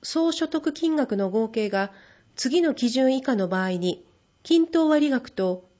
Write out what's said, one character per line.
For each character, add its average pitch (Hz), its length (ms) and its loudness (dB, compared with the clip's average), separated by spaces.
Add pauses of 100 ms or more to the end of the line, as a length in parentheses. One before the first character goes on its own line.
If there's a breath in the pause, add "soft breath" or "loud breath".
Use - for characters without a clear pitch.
総 330 300 0
所 320 160 -2
得 311 240 -2
金 320 240 -2
額 254 200 0
の 196 140 0
合 220 180 0
計 220 220 -2
が 196 220 -2 (440 loud breath)
次 285 260 0
の 311 120 2
基 247 140 0
準 262 280 2
以 269 60 -4
下 262 140 -2
の 190 120 0
場 185 160 -2
合 185 80 -2
に、 180 320 -2 (380)
均 330 240 4
等 330 220 2
割 302 220 4
額 247 200 -2
と 180 380 -4 (120)